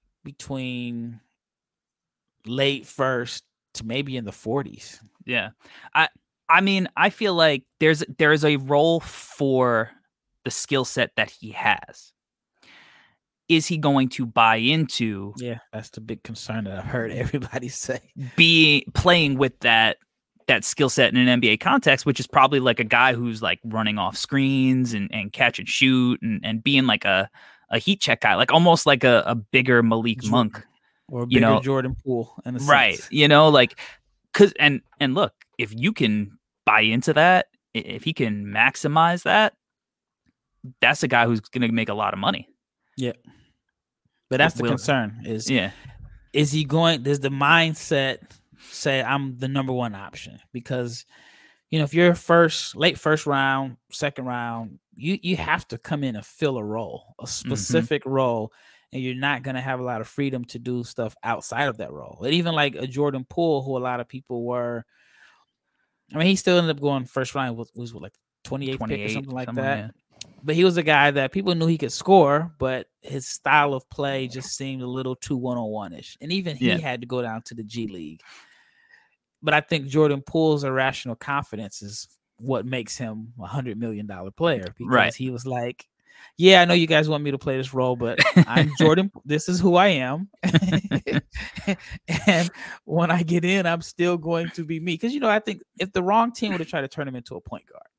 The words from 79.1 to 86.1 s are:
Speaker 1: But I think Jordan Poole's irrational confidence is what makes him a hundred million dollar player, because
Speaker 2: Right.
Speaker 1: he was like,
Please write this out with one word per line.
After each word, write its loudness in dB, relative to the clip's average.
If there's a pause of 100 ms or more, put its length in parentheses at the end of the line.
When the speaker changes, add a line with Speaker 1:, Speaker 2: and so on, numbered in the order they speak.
Speaker 1:
But 0
I 2
think -4
Jordan 0
Poole's 0
irrational -4
confidence -8
is -14 (300)
what -4
makes -8
him -10
a -12
hundred -8
million -8
dollar -14
player, -4 (120)
because -4
Speaker 2:
Right. 2
Speaker 1:
he -8
was -10
like, -8 (500)